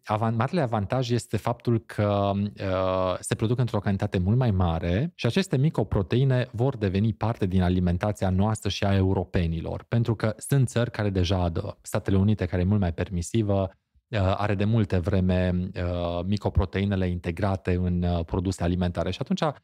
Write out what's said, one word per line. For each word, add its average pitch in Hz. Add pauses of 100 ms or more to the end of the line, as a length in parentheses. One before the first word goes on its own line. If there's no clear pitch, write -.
avan-, 113
marele 143
avantaj 120
este 117
faptul 120
că, 101
uh, 95
se -
produc 117
într-o 117
cantitate 101
mult 95
mai 123
mare 90
și -
aceste 151
micoproteine 127
vor 123
deveni 104
parte 110
din 92
alimentația 90
noastră 101
și -
a 98
europenilor, 87
pentru 117
că 110
sunt 135
țări 117
care 104
deja 92
adă-, 90
Statele -
Unite, 98
care 90
e 87
mult 104
mai 87
permisivă, 98 (380)
uh, 98
are 104
de 101
multe 107
vreme, 90
uh, 87
micoproteinele 98
integrate 90
în, 90
uh, 87
produse 92
alimentare 90
și -
atunci 185 (220)